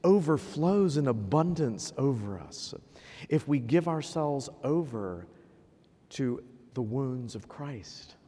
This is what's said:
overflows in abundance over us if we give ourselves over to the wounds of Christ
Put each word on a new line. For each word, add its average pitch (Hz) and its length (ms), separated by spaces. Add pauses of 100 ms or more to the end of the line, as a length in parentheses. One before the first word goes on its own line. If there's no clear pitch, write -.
overflows 170 920
in 147 120
abundance 123 880
over 110 400
us - 360 (540)
if - 180
we 143 120
give 143 280
ourselves 147 640 (160)
over 113 640 (840)
to 123 320 (320)
the 135 80
wounds 127 520
of 104 140
Christ - 680 (120)